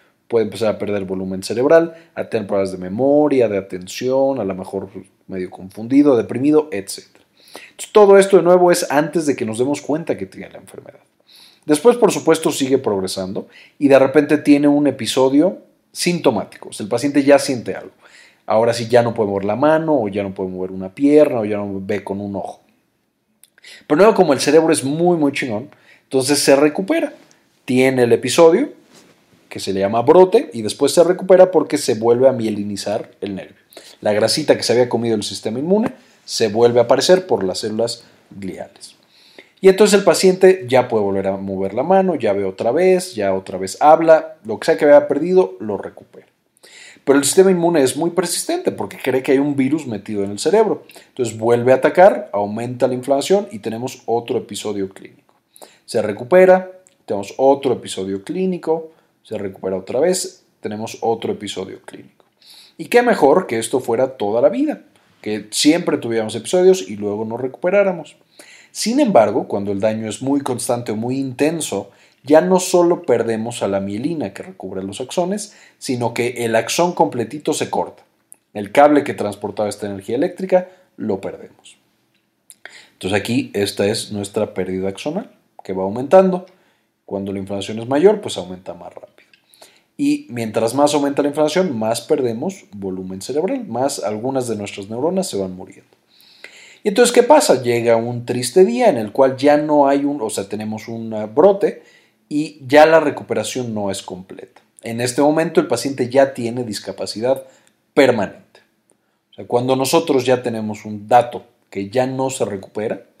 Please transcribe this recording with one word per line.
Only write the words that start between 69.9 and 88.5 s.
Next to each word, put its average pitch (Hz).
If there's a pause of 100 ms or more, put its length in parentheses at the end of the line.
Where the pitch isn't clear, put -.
es 104
muy 135
constante 120
o 107
muy 120
intenso, 139 (340)
ya 147
no 185
solo 175
perdemos 113
a 107
la 98
mielina 110
que -
recubre 95
los 98
axones, 180 (240)
sino 120
que 120
el 113
axón 170
completito 147
se 127
corta. 95 (500)
El 101
cable 147
que 120
transportaba 104
esta 101
energía 101
eléctrica 180 (280)
lo -
perdemos. - (1160)
Entonces 98
aquí 117
esta 101
es 110
nuestra 104
pérdida 92
axonal, 170 (320)
que 98
va 92
aumentando. 180 (600)
Cuando 98
la 98
inflamación 98
es 113
mayor, 180
pues -
aumenta 90